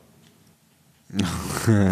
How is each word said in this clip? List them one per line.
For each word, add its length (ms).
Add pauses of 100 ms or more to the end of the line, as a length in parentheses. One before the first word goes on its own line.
(1080)
<laughs> 580 (240)